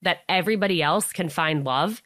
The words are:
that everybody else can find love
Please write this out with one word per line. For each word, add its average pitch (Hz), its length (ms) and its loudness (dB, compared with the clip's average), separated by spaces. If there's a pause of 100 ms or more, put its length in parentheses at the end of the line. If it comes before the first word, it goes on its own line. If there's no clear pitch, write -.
that 180 160 0 (100)
everybody 185 540 2
else 175 280 0
can 170 160 -4
find 156 380 0
love 151 400 0